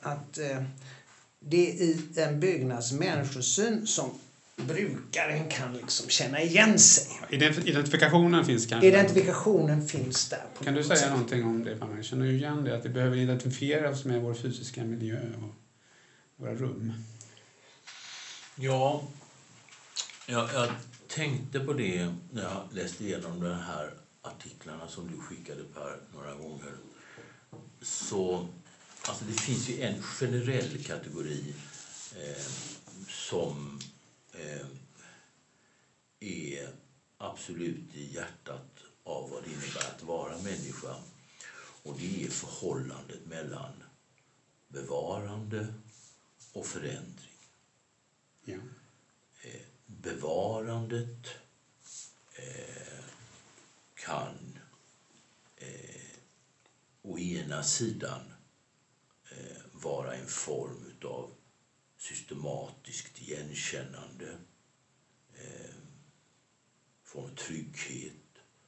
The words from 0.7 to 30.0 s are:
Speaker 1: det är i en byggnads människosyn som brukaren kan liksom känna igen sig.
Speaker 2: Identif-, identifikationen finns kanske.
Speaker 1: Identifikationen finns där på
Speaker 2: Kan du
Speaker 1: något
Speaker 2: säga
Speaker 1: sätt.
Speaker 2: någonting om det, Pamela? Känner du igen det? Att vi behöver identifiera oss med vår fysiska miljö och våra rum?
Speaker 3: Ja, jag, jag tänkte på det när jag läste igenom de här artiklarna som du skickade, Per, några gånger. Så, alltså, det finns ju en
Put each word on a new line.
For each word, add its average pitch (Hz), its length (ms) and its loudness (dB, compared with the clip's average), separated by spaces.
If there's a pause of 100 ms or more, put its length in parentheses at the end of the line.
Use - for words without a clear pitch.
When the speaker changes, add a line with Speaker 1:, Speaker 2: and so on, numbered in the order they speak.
Speaker 1:
det 170 320 6
är - 20 -4 (100)
i 165 180 6 (160)
en 147 220 4
byggnads 127 520 2
människosyn 156 960 2
som 135 220 2 (460)
brukaren 156 920 0
kan 123 280 -2
liksom - 320 -2
känna 139 320 2
igen 185 380 10
sig. - 280 12 (220)
Speaker 2:
Identif-, 151 380 6
identifikationen 156 760 8
finns 117 200 4
kanske. 143 220 8
Speaker 1:
Identifikationen 175 1000 8
finns 131 420 0
där - 140 -4 (140)
på 139 60 -8
Speaker 2:
Kan 139 100 2
du 143 60 4
Speaker 1:
något 151 80 2
Speaker 2:
säga 165 120 8
Speaker 1:
sätt. 143 100 6
Speaker 2:
någonting 123 340 2
om 113 200 2
det, 110 120 -2
Pamela? 110 280 -6
Känner 131 220 0
du 131 100 4
igen 147 280 2
det? 120 140 2
Att 120 80 -6
vi 123 40 -2
behöver 127 280 4
identifiera 135 720 2
oss 135 160 -2
med 123 160 2
vår 120 120 0
fysiska - 500 -6
miljö 113 360 -2 (160)
och 107 200 -10 (880)
våra 113 120 -4
rum? 113 380 -4 (1600)
Speaker 3:
Ja, 135 480 2 (1200)
jag, 117 260 2
jag 120 160 4 (380)
tänkte 143 520 -2
på 139 140 0
det 87 400 0 (180)
när 110 120 -6
jag 95 180 -4 (100)
läste 92 320 -6
igenom 87 360 -4
de 87 140 -2
här 85 400 -6 (280)
artiklarna - 680 -14
som 87 240 -10
du 76 100 -10
skickade, 78 420 -12 (100)
Per, 73 240 -10 (160)
några 71 220 -12
gånger. 73 360 -12 (1120)
Så, 90 680 -2 (600)
alltså, - 180 -8
det 107 160 -6
finns 127 280 -2
ju 127 120 -6
en 104 200 -4